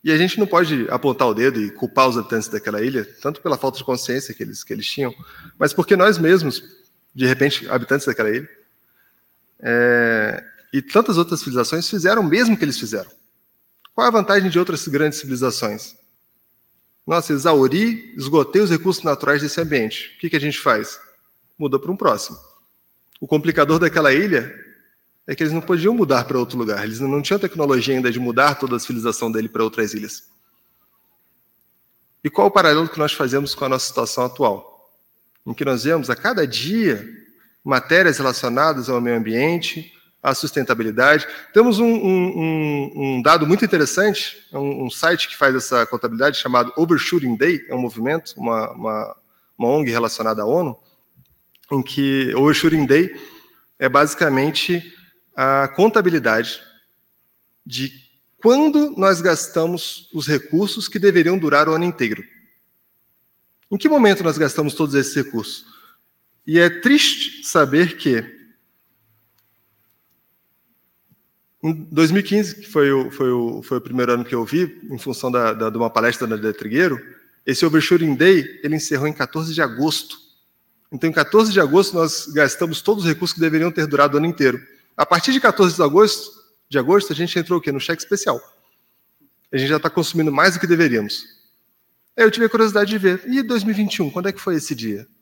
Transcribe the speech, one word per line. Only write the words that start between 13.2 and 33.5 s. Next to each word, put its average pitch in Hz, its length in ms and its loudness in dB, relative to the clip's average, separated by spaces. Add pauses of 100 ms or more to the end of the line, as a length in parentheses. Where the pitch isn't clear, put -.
Qual 240 120 0
é - 20 4
a 240 40 4
vantagem 196 380 2
de 160 80 0
outras 175 300 -2
grandes 147 320 -2
civilizações? 123 760 -6 (1080)
"Nossa, 160 280 -2
exauri, 156 840 2
esgotei 147 460 2
os 196 80 2
recursos 170 340 0
naturais 143 380 0
desse 147 180 -6
ambiente. 135 560 -4
O - 40 -20
que 170 100 -6
que 160 80 -2
a 139 40 0
gente 147 180 -4
faz?" 113 400 -2 (600)
Muda 139 200 -2
pra 165 120 -6
um 190 60 -4
próximo. 131 400 -2 (840)
O - 60 -10
complicador 156 540 2
daquela 160 340 2
ilha 160 420 0 (720)
é 135 100 -8
que - 60 -8
eles 156 100 -2
não 165 80 -4
podiam 175 320 0
mudar 139 320 2
pra 127 140 -4
outro 123 180 -4
lugar. 107 300 -4
Eles 110 140 -10
não 139 200 -2
tinham 196 200 -2
tecnologia 139 560 0
ainda 127 160 0
de 120 80 -6
mudar 131 360 2
toda 127 200 -4
a 113 40 -4
civilização 117 520 -4
dele 110 180 -4
pra 113 140 -2
outras 110 320 -2
ilhas. - 340 -12 (1900)
E 147 60 -4
qual 202 180 2
o 196 40 4
paralelo 165 360 4
que 156 120 -10
nós 151 120 0
fazemos 139 440 -2